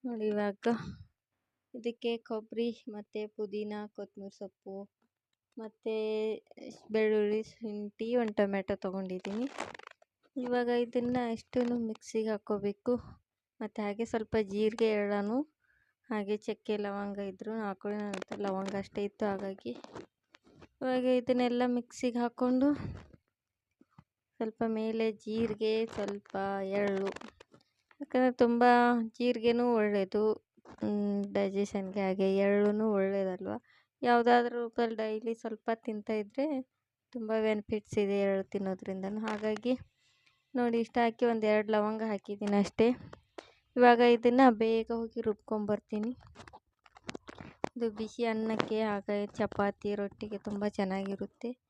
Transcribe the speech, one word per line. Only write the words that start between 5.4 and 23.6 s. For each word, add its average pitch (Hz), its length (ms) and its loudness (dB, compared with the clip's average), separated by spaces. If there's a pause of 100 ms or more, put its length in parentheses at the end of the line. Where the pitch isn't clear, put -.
ಮತ್ತು 220 340 -6 (1000)
ಬೆಳ್ಳುಳ್ಳಿ, 214 460 4 (100)
ಶುಂಠಿ, 208 580 -8 (140)
ಒಂದು 214 180 -2
ಟೊಮೆಟೊ 196 360 0 (100)
ತೊಗೊಂಡಿದ್ದೀನಿ. 190 600 -4 (1000)
ಇವಾಗ 247 220 0 (180)
ಇದನ್ನು 247 340 0 (140)
ಅಷ್ಟನ್ನು 240 420 -2 (140)
ಮಿಕ್ಸಿಗೆ 220 440 -2
ಹಾಕ್ಕೋಬೇಕು. 202 600 -2 (640)
ಮತ್ತು 214 280 -8
ಹಾಗೆ 220 280 -4
ಸ್ವಲ್ಪ 220 200 -2 (200)
ಜೀರಿಗೆ, 220 340 2 (100)
ಎಳ್ಳನ್ನು, 202 400 0 (680)
ಹಾಗೆ 208 280 -2 (100)
ಚಕ್ಕೆ 208 300 -4 (100)
ಲವಂಗ 202 320 -6 (140)
ಇದ್ರೂ 214 220 -8 (120)
ಹಾಕ್ಕೊಳ್ಳಿ. 208 360 -6
ನನ್ನ 202 160 -6
ಹತ್ರ 202 280 -8
ಲವಂಗ 190 280 -4 (100)
ಅಷ್ಟೇ - 240 -6
ಇತ್ತು, - 240 -4
ಹಾಗಾಗಿ 196 400 -8 (1080)
ಇವಾಗ 254 240 0 (140)
ಇದನ್ನೆಲ್ಲ 247 440 2 (120)
ಮಿಕ್ಸಿಗೆ 240 460 -2
ಹಾಕ್ಕೊಂಡು 254 460 2 (1700)